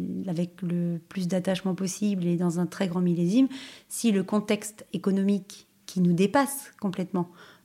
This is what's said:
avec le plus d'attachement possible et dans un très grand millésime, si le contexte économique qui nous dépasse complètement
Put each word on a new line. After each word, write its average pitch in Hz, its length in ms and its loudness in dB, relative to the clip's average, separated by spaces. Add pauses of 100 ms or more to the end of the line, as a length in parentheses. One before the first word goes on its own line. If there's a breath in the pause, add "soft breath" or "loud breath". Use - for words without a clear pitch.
(280)
avec 175 340 -4
le 170 380 -2 (100)
plus 185 180 -4
d'attachement 185 480 -2
possible 190 500 -2
et 175 120 2
dans 175 220 0
un 175 60 2
très 180 220 -2
grand 175 140 -2
millésime, 180 460 4 (420 loud breath)
si - 220 0
le 190 120 2
contexte 208 680 -2
économique 196 760 0 (180)
qui - 140 -6
nous 180 140 6
dépasse 196 680 2
complètement 180 500 -2 (360 loud breath)